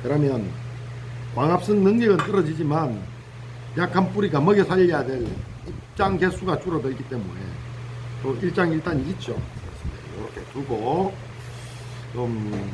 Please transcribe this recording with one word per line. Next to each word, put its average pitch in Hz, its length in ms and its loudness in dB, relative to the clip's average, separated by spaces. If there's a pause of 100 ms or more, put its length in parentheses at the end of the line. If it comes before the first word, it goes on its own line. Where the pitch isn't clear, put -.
그러면 131 460 2 (840)
광합성 180 480 4
능력은 214 340 6
떨어지지만 156 840 2 (760)
약한 180 340 2
뿌리가 180 300 2
먹여 190 240 8
살려야 175 400 6
될 127 200 -2 (420)
입장 - 500 0
개수가 180 420 2
줄어들기 131 480 -2
때문에 98 320 -6 (800)
또 131 140 -2
일장일단이 160 760 2
있죠. 123 220 -6
그래서 - 840 -8
이렇게 - 340 -10
두고 135 600 0 (1000)
좀 107 600 -2